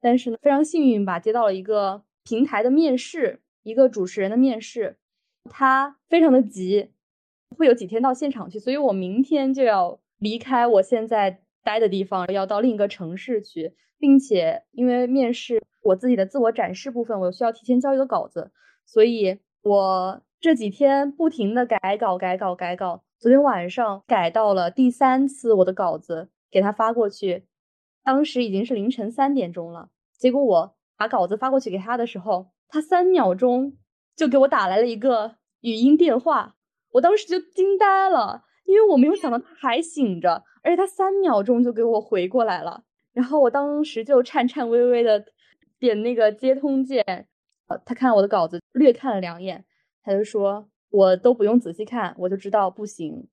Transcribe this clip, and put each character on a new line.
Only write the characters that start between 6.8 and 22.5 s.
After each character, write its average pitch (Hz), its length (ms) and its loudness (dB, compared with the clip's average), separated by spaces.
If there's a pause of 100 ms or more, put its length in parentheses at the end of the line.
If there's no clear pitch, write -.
会 330 80 0
有 247 80 6
几 220 140 -4
天 220 140 -4
到 262 120 0
现 277 160 -4
场 220 200 -10
去， 208 100 -14
所 247 140 -6
以 285 40 -4
我 277 140 0
明 190 320 -4
天 269 300 -2
就 269 100 -2
要 196 360 0 (200)
离 214 180 -4
开 240 300 -2
我 214 140 4
现 220 260 -2
在 202 340 -2 (220)
待 214 160 -2
的 226 80 2
地 196 160 -2
方， 185 300 -6
要 196 120 -4
到 202 140 -4
另 240 140 0
一 214 40 -6
个 202 100 0
城 180 280 -10
市 214 260 -6
去， 165 320 -12 (240)
并 277 220 6
且 180 520 -2
因 247 140 -4
为 247 220 0
面 247 260 0
试 240 300 -6 (200)
我 190 120 2
自 247 140 -2
己 247 60 4
的 196 100 0
自 190 120 -8
我 233 140 2
展 185 240 -4
示 269 160 -12
部 233 120 -6
分， 220 180 -6
我 185 100 -2
需 185 120 -6
要 226 80 0
提 - 140 -16
前 247 140 2
交 269 140 0
一 269 40 0
个 269 80 0
稿 202 220 -4
子， - 240 -12 (340)
所 220 180 4
以 208 360 0 (240)
我 190 580 0 (180)
这 320 140 2
几 226 160 -2
天 277 420 0
不 320 180 -2
停 220 260 -4
地 247 100 0
改 208 320 -4
稿、 196 200 -2
改 185 200 -4
稿、 190 160 -4